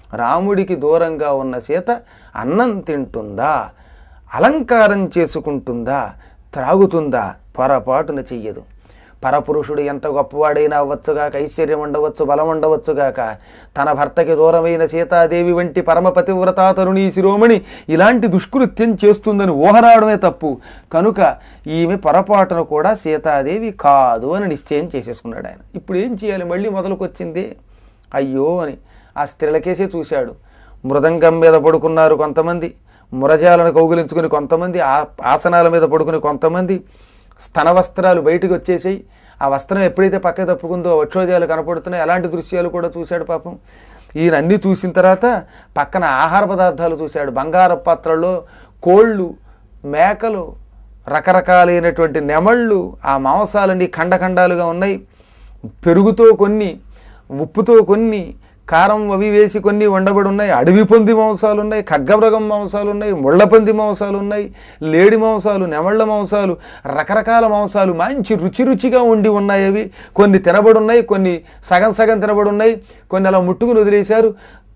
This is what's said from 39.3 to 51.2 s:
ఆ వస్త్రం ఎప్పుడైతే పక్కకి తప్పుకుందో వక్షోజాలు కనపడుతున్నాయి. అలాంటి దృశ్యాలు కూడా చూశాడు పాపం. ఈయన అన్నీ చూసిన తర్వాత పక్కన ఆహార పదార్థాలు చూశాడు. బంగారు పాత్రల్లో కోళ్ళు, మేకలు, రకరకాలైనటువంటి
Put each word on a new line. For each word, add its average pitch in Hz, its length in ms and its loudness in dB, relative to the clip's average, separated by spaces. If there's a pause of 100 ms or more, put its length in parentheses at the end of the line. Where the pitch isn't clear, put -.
ఆ 139 60 -2
వస్త్రం 139 340 -2
ఎప్పుడైతే 190 360 0
పక్కకి 180 300 -4
తప్పుకుందో 175 500 -2
వక్షోజాలు 175 480 0
కనపడుతున్నాయి. 160 560 -6
అలాంటి 170 260 -2
దృశ్యాలు 175 420 -6
కూడా 170 280 -6
చూశాడు 170 260 -8
పాపం. 170 340 -10 (580)
ఈయన 160 200 0
అన్నీ 165 200 2 (120)
చూసిన 185 220 -2
తర్వాత 185 540 2 (340)
పక్కన 165 260 -2
ఆహార 160 420 0
పదార్థాలు 175 500 0
చూశాడు. 147 360 -6
బంగారు 165 440 2
పాత్రల్లో 170 680 -2 (400)
కోళ్ళు, 196 500 4 (520)
మేకలు, 190 680 -2 (520)
రకరకాలైనటువంటి 170 1120 2